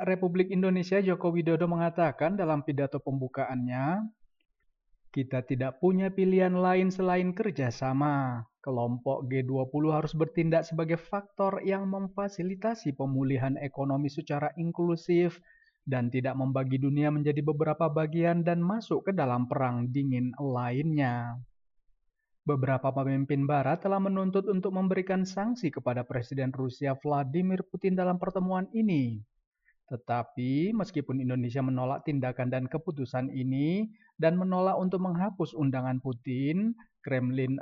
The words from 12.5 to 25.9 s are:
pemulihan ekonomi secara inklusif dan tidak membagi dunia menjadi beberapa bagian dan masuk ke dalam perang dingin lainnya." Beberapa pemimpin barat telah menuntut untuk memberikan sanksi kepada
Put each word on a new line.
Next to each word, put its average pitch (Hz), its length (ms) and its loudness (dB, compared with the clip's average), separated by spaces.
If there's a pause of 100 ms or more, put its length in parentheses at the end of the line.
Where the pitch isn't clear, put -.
pemulihan 135 640 0
ekonomi 139 560 -2
secara 147 480 -4
inklusif 170 800 2 (480)
dan 123 240 0
tidak 131 240 0
membagi 131 400 0
dunia 147 320 2
menjadi 147 320 0
beberapa 156 480 2
bagian 165 560 2
dan 170 160 2
masuk 190 480 0
ke - 80 2
dalam 123 320 2
perang 123 400 0
dingin 127 480 0
lainnya." 123 1040 0 (1040)
Beberapa 131 480 2
pemimpin 139 560 0
barat 143 320 2
telah 196 160 0
menuntut 190 480 0
untuk 196 240 0
memberikan 185 560 0
sanksi 196 480 -2
kepada 123 320 -2